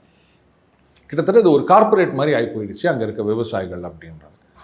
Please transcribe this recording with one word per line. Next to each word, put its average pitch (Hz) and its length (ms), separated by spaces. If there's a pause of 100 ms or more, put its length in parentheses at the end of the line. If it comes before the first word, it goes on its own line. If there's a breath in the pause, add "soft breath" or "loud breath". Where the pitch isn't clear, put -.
(1080)
கிட்டத்தட்ட 190 340
இது 180 100
ஒரு 139 140
கார்ப்பரேட் 202 480
மாதிரி 139 240
ஆகி 117 80
போயிடுச்சு 107 420
அங்க 127 180
இருக்க 107 180
விவசாயிகள் 104 580
அப்படின்றது. 82 580 (260 soft breath)